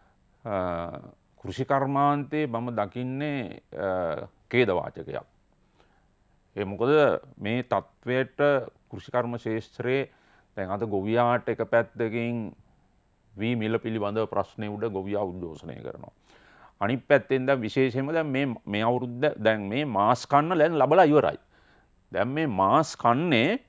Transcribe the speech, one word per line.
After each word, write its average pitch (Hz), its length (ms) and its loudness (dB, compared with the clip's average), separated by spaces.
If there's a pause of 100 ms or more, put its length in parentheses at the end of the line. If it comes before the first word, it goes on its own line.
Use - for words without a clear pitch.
(460)
අ, 90 540 -4 (380)
කෘෂිකර්මාන්තේ 139 1120 0
මම 117 240 -4
දකින්නේ, 127 880 -6 (120)
අ, 90 540 -4 (200)
ඛේදවාචකයක්. 95 600 0 (1500)
ඒ 101 100 -2
මොකද 101 260 0 (440)
මේ 113 280 -4
තත්ත්වයට - 760 -4 (480)
කෘෂිකර්ම 120 500 -4
ශේෂ්ත්‍රයේ 117 720 -4 (480)
දැන් 95 140 -4
අද 98 120 -4
ගොවියාට 113 680 0
එක 113 140 -2
පැත්තකින් 117 880 -2 (800)
වී 120 220 -2
මිල 110 240 0
පිළිබඳව 110 480 -4
ප්‍රශ්නය 104 400 -4
උඩ 104 240 -6
ගොවියා 98 320 -4
උද්ඝෝෂණය 85 520 -10
කරනවා. - 360 -14 (720)
අනිත් 117 260 -2
පැත්තෙන් 135 380 2
දැන් 131 160 2
විශේෂයෙන්ම 131 500 0
දැන් 160 160 -2
මේ, 139 180 -2 (200)
මේ 104 180 -2
අවුරුද්ද 123 400 -2 (160)
දැන් 107 220 2
මේ 113 240 -4
මාස් 107 400 2
කන්න 156 320 4
දැන් 160 200 4
ලබලා 151 300 6
ඉවරයි. 143 300 4 (720)
දැන් 98 160 0
මේ 151 200 -2
මාස් 107 480 4
කන්නේ 143 720 2